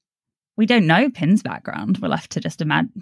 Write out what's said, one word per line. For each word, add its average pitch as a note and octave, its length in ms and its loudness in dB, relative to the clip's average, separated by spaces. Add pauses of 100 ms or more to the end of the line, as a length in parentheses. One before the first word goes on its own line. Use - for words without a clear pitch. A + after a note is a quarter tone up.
(560)
we A3 100 2
don't A3+ 200 4
know G3+ 240 4
Pin's F3 320 2
background. - 560 -6
We're - 100 -6
left - 240 -4
to D#3 80 -6
just - 200 -8
ima-, D3+ 280 -2 (140)